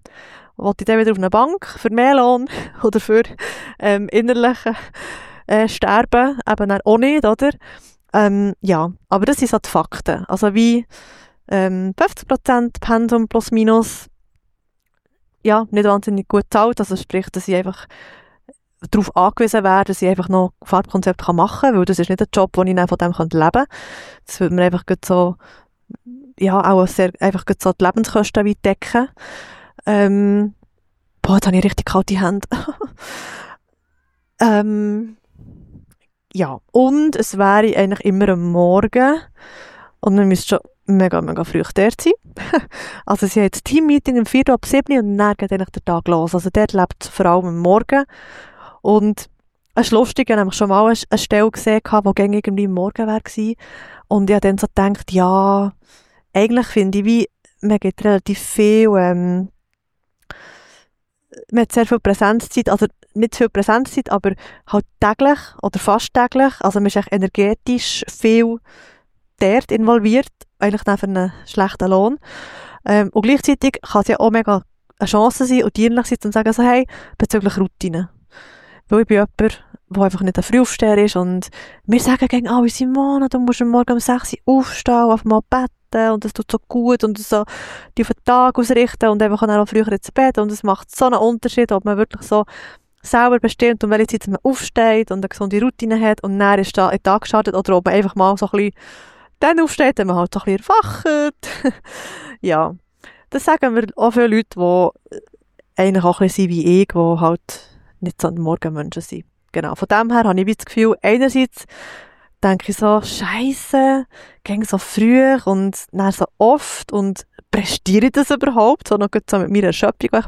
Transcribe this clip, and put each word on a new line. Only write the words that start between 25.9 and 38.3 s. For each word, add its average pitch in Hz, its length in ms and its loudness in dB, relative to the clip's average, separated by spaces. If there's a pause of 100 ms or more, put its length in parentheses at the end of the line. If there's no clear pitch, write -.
ja, 190 340 2
auch 185 140 4
sehr, 185 240 0 (100)
einfach 190 240 -2
grad - 180 -4
so 185 100 2
die 190 120 -2
Lebenskosten 208 600 0
weit 208 180 -4
decken. 233 440 -2 (760)
Ähm, 202 680 2 (680)
boah, 190 120 2
jetzt 202 120 2
habe 185 100 2
ich 185 80 4
richtig - 220 -2
kalte 190 340 -2
Hände. 196 300 -4
<laughs> - 60 -4 (1800)
Ähm, 214 800 0 (1200)
ja, 151 240 -4 (120)
und 277 460 2
es 220 220 -4
wäre 202 360 4
eigentlich 196 300 0
immer 196 240 2
am 175 240 0